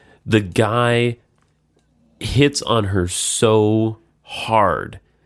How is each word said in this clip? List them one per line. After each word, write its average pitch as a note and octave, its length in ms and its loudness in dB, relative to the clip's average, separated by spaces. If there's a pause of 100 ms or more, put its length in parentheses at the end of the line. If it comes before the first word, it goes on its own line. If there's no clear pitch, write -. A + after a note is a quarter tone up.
(260)
the G#2+ 140 2
guy A#2+ 760 0 (1040)
hits C#3+ 420 0
on A2 220 0
her F#2 240 -2
so A2 920 0 (240)
hard. F#2+ 760 -2 (260)